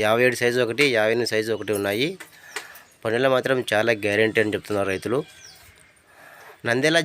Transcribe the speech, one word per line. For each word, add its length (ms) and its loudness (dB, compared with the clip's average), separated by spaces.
యాభై 240 2
ఏడు 140 0
సైజు 240 0
ఒకటి, 220 0
యాభై 180 2
ఎనిమిది 180 -2
సైజు 220 -2
ఒకటి 240 -6
ఉన్నాయి. 320 -2
పనులు 320 0
మాత్రం 360 -2
చాలా 320 2
గ్యారెంటీ 380 2
అని 140 -2
చెప్తున్నారు 360 -2
రైతులు. 280 -4
నంద్యాల 360 2